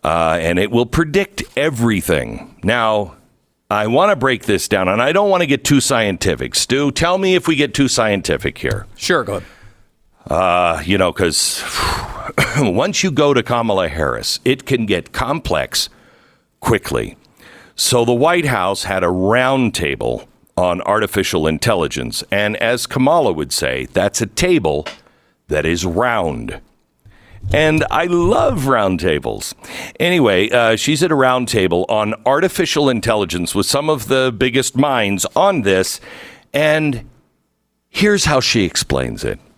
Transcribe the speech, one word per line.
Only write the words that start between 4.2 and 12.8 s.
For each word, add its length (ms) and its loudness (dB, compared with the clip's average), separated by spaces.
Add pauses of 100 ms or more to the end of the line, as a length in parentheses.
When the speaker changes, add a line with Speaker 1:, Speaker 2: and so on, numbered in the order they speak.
Speaker 1:
this 220 0
down, 220 0
and 120 0
I 100 2
don't 180 2
wanna 160 2
get 180 -2
too 160 4
scientific. 760 0
Stu, 360 0
tell 280 0
me 160 2
if 120 0
we 80 2
get 200 0
too 120 2
scientific 720 0
here. 300 -4 (100)
Speaker 2:
Sure, 260 0
go 120 -6
ahead. 120 -8 (760)
Speaker 1:
Uh, 600 2
you 120 2
know, 140 2
'cause 500 -2 (540)
<sighs> 420 -4
once 460 0